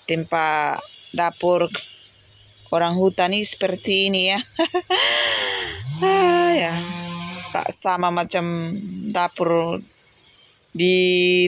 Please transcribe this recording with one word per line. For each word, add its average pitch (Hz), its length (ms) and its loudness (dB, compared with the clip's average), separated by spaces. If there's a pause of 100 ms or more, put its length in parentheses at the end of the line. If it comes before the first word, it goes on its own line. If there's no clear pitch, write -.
Tempat 160 800 0 (320)
dapur 175 560 0 (960)
orang 170 320 0
hutan 185 320 2
ini 208 160 0
seperti 196 640 0
ini 190 200 2
ya. 202 120 0
<laughs> - 60 -16 (1500)
Ah, 349 560 4
ya. 180 160 2 (800)
Tak - 240 -2
sama 180 400 0
macam 170 560 -2 (400)
dapur 170 720 0 (880)
di 180 240 2 (540)